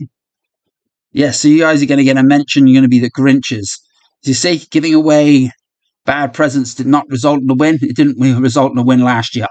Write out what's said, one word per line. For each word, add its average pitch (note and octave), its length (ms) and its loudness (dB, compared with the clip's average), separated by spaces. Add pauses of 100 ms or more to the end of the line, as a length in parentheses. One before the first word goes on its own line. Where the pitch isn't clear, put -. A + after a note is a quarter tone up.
(1120)
Yeah, C#3+ 200 -2
so - 160 -2
you D3+ 120 4
guys D#3 220 0
are C#3+ 40 0
gonna C#3 180 0
get C3 140 2
a C3 60 2
mention. C#3 440 2
You're C3 140 6
gonna C3 60 4
be B2 120 2
the A#2+ 120 -2
Grinches. C3 580 -2 (540)
As - 40 -8
you C3+ 60 0
see, E3 380 -2
giving D#3 220 0
away D3 580 2 (540)
bad C#3 280 -4
presents C#3 400 -4
did B2 140 -8
not C#3 220 0
result C#3 320 -2
in B2+ 80 -2
a C3+ 40 0
win. D3+ 280 0
It B2+ 140 -4
didn't C#3+ 240 0
re-, C3 140 2
result C3 380 0
in B2 60 -6
a B2 60 -2
win B2+ 180 2
last A#2+ 340 -2
year G#2+ 160 -6